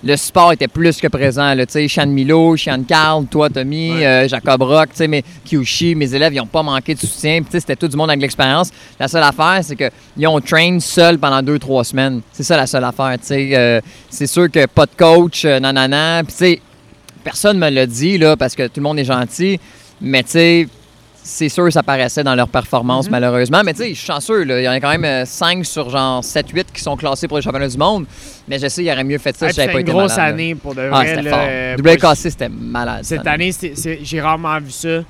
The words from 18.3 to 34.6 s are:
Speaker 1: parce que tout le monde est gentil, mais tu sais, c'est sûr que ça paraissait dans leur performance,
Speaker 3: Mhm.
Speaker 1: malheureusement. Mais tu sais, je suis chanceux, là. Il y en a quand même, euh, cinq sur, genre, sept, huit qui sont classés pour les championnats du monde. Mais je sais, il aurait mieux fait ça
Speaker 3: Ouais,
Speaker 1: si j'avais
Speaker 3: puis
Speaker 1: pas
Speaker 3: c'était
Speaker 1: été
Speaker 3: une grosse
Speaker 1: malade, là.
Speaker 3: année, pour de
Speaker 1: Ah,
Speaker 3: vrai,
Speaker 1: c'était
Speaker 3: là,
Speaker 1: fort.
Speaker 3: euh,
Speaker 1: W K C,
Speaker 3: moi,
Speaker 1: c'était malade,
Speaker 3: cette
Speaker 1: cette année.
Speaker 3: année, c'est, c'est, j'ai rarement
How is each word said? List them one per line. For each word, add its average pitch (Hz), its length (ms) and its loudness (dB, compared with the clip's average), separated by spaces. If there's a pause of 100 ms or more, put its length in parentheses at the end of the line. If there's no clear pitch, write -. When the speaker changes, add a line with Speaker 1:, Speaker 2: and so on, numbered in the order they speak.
Speaker 1:
parce 127 180 -2
que 139 100 -4
tout 123 160 -6
le - 20 -4
monde 151 160 -2
est 139 80 -2
gentil, 135 520 -2 (440)
mais 131 200 0
tu - 100 -6
sais, 165 360 4 (580)
c'est - 220 -4
sûr 175 160 0
que 175 60 4
ça 156 120 2
paraissait 131 400 -2
dans 135 120 0
leur 123 140 2
performance, 127 580 -2
Speaker 3:
Mhm. 202 60 -4
Speaker 1:
malheureusement. 123 520 2
Mais - 80 -2
tu 160 60 -8
sais, 233 100 -6
je 175 60 -6
suis - 120 -14
chanceux, 180 380 -2
là. 127 160 -2
Il 127 40 -2
y 127 40 0
en 127 40 0
a 131 80 0
quand 139 100 -2
même, 160 160 0
euh, 131 180 -2
cinq 175 400 -2
sur, 147 240 -8
genre, 131 340 -2
sept, - 280 -4
huit 180 200 -4
qui - 120 -14
sont 143 160 -6
classés 143 300 -4
pour 147 100 -4
les 139 40 -4
championnats 139 240 -4
du 127 120 -8
monde. 180 260 0 (420)
Mais 139 120 -8
je 139 100 -4
sais, 175 160 -6
il 170 60 0
aurait 131 140 -2
mieux 139 120 -2
fait 135 180 -4
ça 165 120 -4
Speaker 3:
Ouais, 180 60 0
Speaker 1:
si - 40 -4
j'avais 135 120 0
Speaker 3:
puis 185 40 -4
Speaker 1:
pas - 60 0
Speaker 3:
c'était 160 120 -2
Speaker 1:
été - 0 -
Speaker 3:
une 160 60 2 (100)
grosse 190 120 0
Speaker 1:
malade, 156 180 0
là. 160 80 -6
Speaker 3:
année, 165 100 -4
pour 143 200 -12
de 131 80 -8
Speaker 1:
Ah, 139 160 -2
Speaker 3:
vrai, 147 100 2
Speaker 1:
c'était 160 140 -4
Speaker 3:
là, 147 80 -4
Speaker 1:
fort. 143 180 0
Speaker 3:
euh, 127 300 -6
Speaker 1:
W 165 180 6
K 143 40 0
C, 175 60 2
Speaker 3:
moi, 156 80 6
Speaker 1:
c'était 139 360 -6
malade, 117 540 -8
Speaker 3:
cette 160 160 -6
Speaker 1:
cette - 60 -6
année. 156 180 -2
Speaker 3:
année, 185 80 -2
c'est, 170 220 -10
c'est, 160 280 -8
j'ai 156 180 -6
rarement 156 400 -2